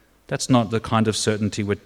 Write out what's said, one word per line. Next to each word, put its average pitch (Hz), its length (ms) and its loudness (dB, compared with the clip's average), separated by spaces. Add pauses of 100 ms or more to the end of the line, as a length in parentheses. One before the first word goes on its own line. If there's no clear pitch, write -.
(260)
That's - 240 -4
not 117 200 4
the 110 100 -2
kind 110 280 2
of 104 80 0
certainty 107 460 -2
we're, 101 240 -2